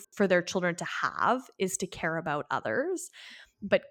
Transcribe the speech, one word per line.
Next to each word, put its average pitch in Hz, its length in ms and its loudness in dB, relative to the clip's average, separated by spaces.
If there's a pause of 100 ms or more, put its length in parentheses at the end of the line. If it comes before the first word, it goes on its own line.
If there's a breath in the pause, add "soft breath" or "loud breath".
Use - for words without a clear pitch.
(120)
for 202 140 4
their 180 160 6
children 175 340 0
to 170 80 -8
have - 640 0 (100)
is 185 200 0
to 185 80 -4
care 165 320 -4
about 151 320 -2
others. 262 600 -2 (520 loud breath)
But 202 280 2